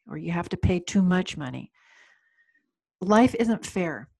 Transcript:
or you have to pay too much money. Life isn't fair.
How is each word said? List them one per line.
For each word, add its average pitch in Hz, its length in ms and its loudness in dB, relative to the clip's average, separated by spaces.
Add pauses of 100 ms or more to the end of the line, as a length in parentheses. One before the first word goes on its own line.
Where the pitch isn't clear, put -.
or 156 80 -10
you 165 140 -8
have 170 180 -4
to 185 80 -8
pay 180 220 0
too 190 220 0
much 180 340 2
money. 127 380 -12 (1300)
Life 220 360 6
isn't 226 280 0
fair. 156 420 -4 (120)